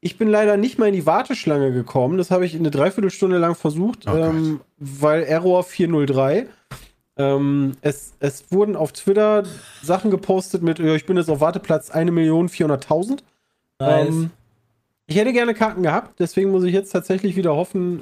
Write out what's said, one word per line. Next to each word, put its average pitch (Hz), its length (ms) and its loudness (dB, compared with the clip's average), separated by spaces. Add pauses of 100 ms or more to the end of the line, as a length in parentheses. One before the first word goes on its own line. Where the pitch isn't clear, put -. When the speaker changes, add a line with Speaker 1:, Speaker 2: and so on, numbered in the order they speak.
Speaker 1:
Ich 180 140 -8
bin 220 120 0
leider 208 280 2
nicht 226 220 -2
mal 226 80 2
in 202 80 2
die 170 100 -2
Warteschlange 151 680 0
gekommen. 123 440 0
Das 180 140 -2
habe 180 160 2
ich 160 80 -8
eine 160 160 -2
Dreiviertelstunde 190 680 0
lang 170 180 2
versucht, 170 520 -4
Speaker 2:
Oh 104 60 -2
Gott. 160 120 2
Speaker 1:
ähm, 160 360 -2 (180)
weil 147 460 0
Error 180 380 2
vier 175 260 -2
null 151 180 0
drei. 139 400 0 (720)
Ähm, 139 540 0 (100)
es, - 360 -6
es - 320 -6
wurden 202 260 2
auf 156 160 -2
Twitter 214 500 2 (400)
Sachen 190 280 0
gepostet 190 520 -2
mit, 165 160 0
"Ja, 160 160 2
ich 156 100 -2
bin 185 140 0
jetzt 165 100 0
auf 147 140 0
Warteplatz 165 480 -2
eine 165 220 0
Million 165 360 2
vierhunderttausend." 160 760 -2 (540)
Speaker 3:
Nice. 156 300 2
Speaker 1:
Ähm, 165 220 -2 (760)
ich 156 100 -2
hätte 233 180 2
gerne 240 180 2
Karten 220 300 -2
gehabt, 170 360 -2
deswegen 190 320 0
muss 185 140 2
ich 180 80 0
jetzt 196 200 -2
tatsächlich 190 440 -2
wieder 175 180 0
hoffen, 180 480 -2